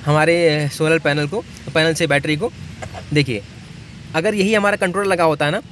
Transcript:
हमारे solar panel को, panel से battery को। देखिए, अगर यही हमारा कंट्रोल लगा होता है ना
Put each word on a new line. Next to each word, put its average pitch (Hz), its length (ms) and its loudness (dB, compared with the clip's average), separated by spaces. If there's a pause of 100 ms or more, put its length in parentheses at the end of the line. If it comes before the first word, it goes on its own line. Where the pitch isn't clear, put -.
हमारे 151 640 4
solar 156 300 0
panel 147 280 0
को, 196 140 -4 (340)
panel 160 200 4
से 160 120 0
battery 147 300 2
को। 214 140 -4 (640)
देखिए, 135 280 0 (720)
अगर 185 200 0
यही 208 200 2
हमारा 202 220 2
कंट्रोल 190 320 -2
लगा 175 160 2
होता 151 220 2
है 151 60 2
ना 214 80 -2 (120)